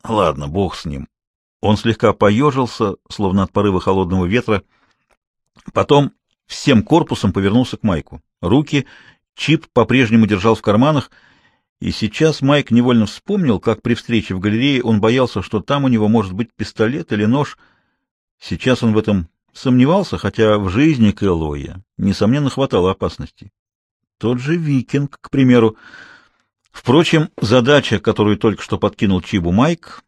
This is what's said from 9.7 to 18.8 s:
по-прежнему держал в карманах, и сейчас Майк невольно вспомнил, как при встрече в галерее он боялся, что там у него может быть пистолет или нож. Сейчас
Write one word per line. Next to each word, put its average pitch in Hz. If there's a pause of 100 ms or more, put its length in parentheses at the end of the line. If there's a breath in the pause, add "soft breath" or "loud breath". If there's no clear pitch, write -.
по-прежнему 117
держал 104
в -
карманах, 127 (720 soft breath)
и 92
сейчас 147
Майк 139
невольно 120
вспомнил, 151
как 110
при 120
встрече 110
в 95
галерее 117
он 110
боялся, 117
что 107
там 143
у 135
него 110
может 104
быть 113
пистолет 117
или 104
нож. 131 (840)
Сейчас 120